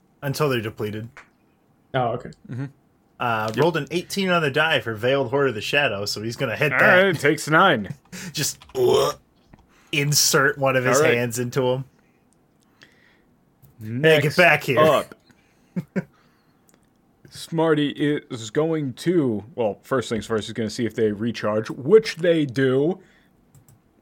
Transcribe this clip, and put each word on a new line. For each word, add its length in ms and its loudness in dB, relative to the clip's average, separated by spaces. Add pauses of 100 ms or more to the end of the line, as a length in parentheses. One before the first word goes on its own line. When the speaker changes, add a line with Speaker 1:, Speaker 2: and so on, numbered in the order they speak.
(220)
Speaker 1:
Until 280 -2
they're 100 0
depleted. 480 -8 (840)
Speaker 2:
Oh, 180 0
okay. 180 -10 (200)
Speaker 3:
Mm-hmm. 160 -8 (540)
Speaker 1:
Uh, 340 -2
Speaker 3:
Yep. 80 2
Speaker 1:
rolled 140 2
an 140 -4
eighteen 380 -4
on 140 2
the 80 0
die 300 0
for 140 -6
Veiled 360 0
Horde 180 2
of 60 -4
the 60 -8
Shadow, 440 -2
so 180 -6
he's 140 -8
gonna 200 -4
hit 160 0
Speaker 3:
All 60 0
Speaker 1:
that. 260 6
Speaker 3:
right, 140 0
takes 300 0
nine. 460 2 (180)
Speaker 1:
<laughs> 200 -14
Just, 260 -6 (160)
uh, 380 2 (800)
insert 680 2
one 180 2
of 80 0
his 140 2
Speaker 3:
All 60 4
right. 120 4
Speaker 1:
hands 220 -4
into 300 -2
him. 160 -2 (2000)
Speaker 3:
Next 440 2
Speaker 1:
Hey, 40 2
get 80 -4
back 280 4
here. 160 0
Speaker 3:
up. 340 4 (800)
<laughs> 120 -4 (1200)
Smarty 600 0
is 600 -4
going 440 -2
to, 500 0 (100)
well, 280 -2
first 260 -2
things 180 -4
first, 220 -2
he's 40 -12
gonna 180 -4
see 160 -4
if 80 -6
they 180 2
recharge, 580 -4
which 460 2
they 280 0
do. 560 0 (1000)